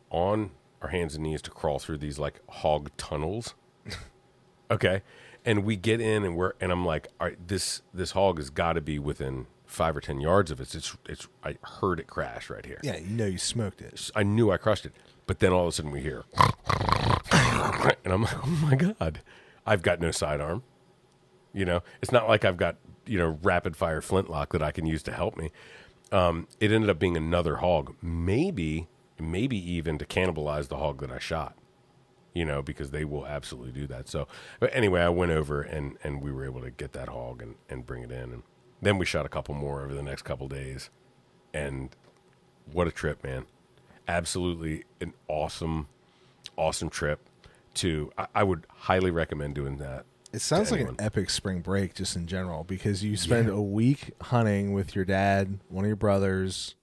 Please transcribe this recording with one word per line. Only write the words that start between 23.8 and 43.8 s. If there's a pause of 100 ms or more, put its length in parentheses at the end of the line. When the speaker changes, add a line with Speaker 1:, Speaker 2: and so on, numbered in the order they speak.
Speaker 1:
flintlock
that
I
can
use
to
help
me. (600)
Um, (120)
it
ended
up
being
another
hog,
maybe, (320)
maybe (140)
even
to
cannibalize
the
hog
that
I
shot, (800)
you
know,
because
they
will
absolutely
do
that.
So, (320)
but
anyway,
I
went
over
and,
and
we
were
able
to
get
that
hog
and, (140)
and
bring
it
in.
And (380)
then
we
shot
a
couple
more
over
the
next
couple
days. (640)
And (760)
what
a
trip,
man! (600)